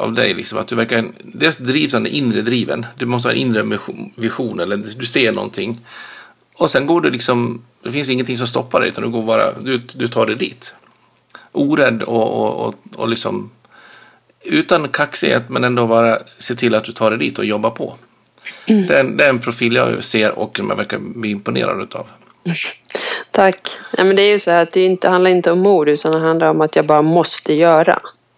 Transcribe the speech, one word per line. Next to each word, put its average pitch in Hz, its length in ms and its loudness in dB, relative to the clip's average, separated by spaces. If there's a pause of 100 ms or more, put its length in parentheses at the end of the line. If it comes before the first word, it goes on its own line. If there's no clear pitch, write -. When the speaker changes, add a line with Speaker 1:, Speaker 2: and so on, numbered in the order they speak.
Speaker 1:
av 110 120 -2
dig, 110 220 2
liksom, - 240 -6
att 107 100 -6
du 120 80 -6
verkar, 117 280 0 (200)
dels 151 320 -2
drivs 135 380 0
av 113 80 0
den 107 100 -4
inre 120 280 0
driven. 113 460 -2 (100)
Du - 100 -6
måste 120 220 -2
ha 117 40 2
en 117 60 0
inre 117 240 0
vision, 107 540 -8
vision, 113 440 -4
eller 95 160 -2
du 107 300 -8
ser 120 260 2
någonting. 104 460 -6 (760)
Och 151 160 2
sen 139 160 2
går 165 140 4
du 156 100 2
liksom, 120 520 -2 (200)
det 120 80 -8
finns 139 180 -4
ingenting 127 300 -2
som 123 80 -4
stoppar 127 340 -2
dig, 101 80 0
utan 110 160 -6
du 117 60 -4
går 117 120 -4
bara, 110 300 2
du, 123 260 -6
du 120 300 -6
tar 113 180 0
dig 110 100 -2
dit. - 360 -8 (800)
Orädd 143 500 2
och, 113 400 0
och, 113 260 -2
och, 113 60 -8 (220)
och - 120 -4
liksom, 107 420 -4 (920)
utan 156 480 0
kaxighet, 143 600 0
men 123 160 0
ändå 120 220 2
bara 113 320 4 (200)
se - 160 -8
till 117 200 2
att 110 100 0
du 117 80 -10
tar 110 180 0
dig 113 80 0
dit - 200 -4
och 107 60 -2
jobbar 107 260 0
på. - 240 -8 (720)
Speaker 2:
Mm. 208 200 4
Speaker 1:
Det 151 100 4
är 139 40 6
en, 131 160 0
det 151 80 4
är 143 40 6
en 131 100 4
profil 120 360 0
jag 123 300 0
ser 107 340 0
och - 220 -4
man 101 160 -4
verkar 104 220 -4
bli 104 320 -6
imponerad 107 520 -2
utav. - 240 -10 (1200)
Speaker 2:
Tack. - 400 0 (260)
Ja, 180 80 2
men 196 120 4
det 196 60 4
är 202 80 4
ju 208 80 4
så 190 120 -2
här 170 120 4
att 165 100 -2
det 185 120 2
inte, 185 240 2
handlar 185 220 4
inte 180 220 4
om 185 140 4
ord, 170 220 4
utan 151 240 0
det 160 60 2
handlar 160 300 2
om 156 120 2
att 156 160 0
jag 156 100 4
bara 151 160 6
måste 160 520 0
göra. 165 440 4 (400)